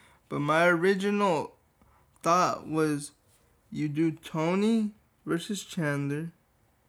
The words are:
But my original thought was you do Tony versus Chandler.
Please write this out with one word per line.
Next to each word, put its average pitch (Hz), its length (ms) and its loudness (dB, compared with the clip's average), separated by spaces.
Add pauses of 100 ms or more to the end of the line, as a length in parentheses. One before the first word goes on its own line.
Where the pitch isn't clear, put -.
(300)
But 143 100 -4
my 156 280 4
original 190 880 2 (640)
thought 165 460 2
was 151 440 -2 (600)
you 147 180 -4
do 160 220 0
Tony 202 800 0 (340)
versus 170 380 -4
Chandler. 147 680 -4 (580)